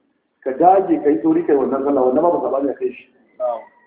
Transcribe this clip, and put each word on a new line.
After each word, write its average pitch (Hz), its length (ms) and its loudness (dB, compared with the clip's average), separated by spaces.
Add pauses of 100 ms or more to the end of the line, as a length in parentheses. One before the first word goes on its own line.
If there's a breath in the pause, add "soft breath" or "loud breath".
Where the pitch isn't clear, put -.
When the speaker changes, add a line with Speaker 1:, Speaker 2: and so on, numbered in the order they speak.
(420)
Speaker 1:
ka - 80 -6
dage 170 520 2
ka 147 80 0
yi 160 120 0
sauri 160 240 2
ka 160 60 2
yi 143 60 4
wannan 135 260 -2
sallah, 143 260 0
wannan 135 120 0
babu 160 200 0
saɓani 135 280 -2
a 117 40 -6
kai - 180 -6
shi. - 140 -20 (320)
Speaker 2:
Na'am. 120 220 -6 (260)